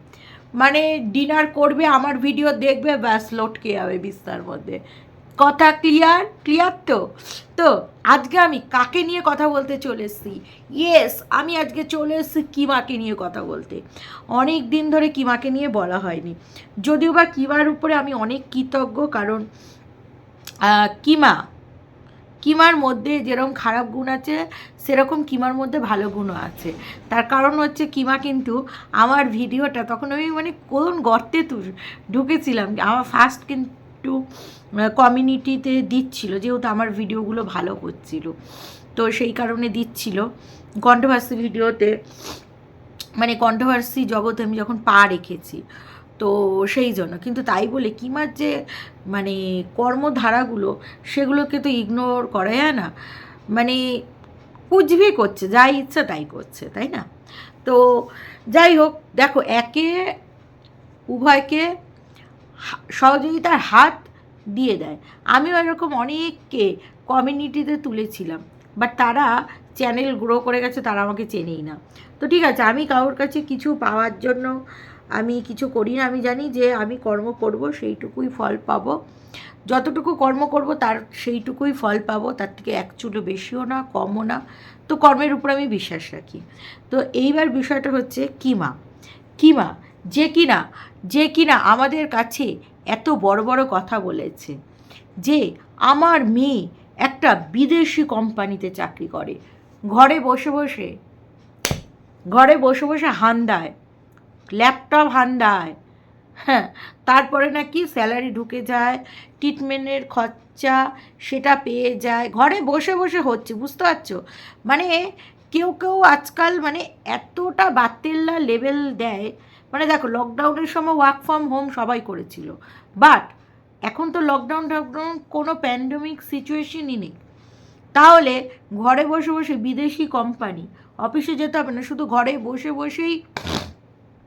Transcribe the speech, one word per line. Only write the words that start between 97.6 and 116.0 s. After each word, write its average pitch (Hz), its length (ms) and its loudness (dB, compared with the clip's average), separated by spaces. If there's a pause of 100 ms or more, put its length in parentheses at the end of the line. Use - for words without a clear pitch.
কোম্পানিতে 214 640 -4
চাকরি 170 380 -8
করে, 160 280 -8 (520)
ঘরে 262 320 8
বসে 262 320 -2
বসে, 262 460 -6 (1300)
ঘরে 262 280 8
বসে 262 280 2
বসে 302 220 -2
হান্দায়, 220 640 0 (800)
ল্যাপটপ 262 540 4
হান্দায়, 240 640 2 (720)
হ্যাঁ, 240 280 0 (320)
তারপরে 277 460 4
নাকি 294 360 -4
স্যালারি 240 440 -2
ঢুকে 233 300 -8
যায়, 247 360 0 (420)
ট্রিটমেন্টের 269 640 -4
খরচা 262 840 -2 (280)
সেটা 269 360 2
পেয়ে 247 440 -4
যায়, 240 300 -2
ঘরে 277 320 2
বসে 302 340 0
বসে 359 260 0
হচ্ছে, 233 320 -2
বুঝতে 269 300 -8
পারছো? 190 400 -2 (420)
মানে 339 460 0 (400)
কেউ 349 220 0
কেউ 381 280 0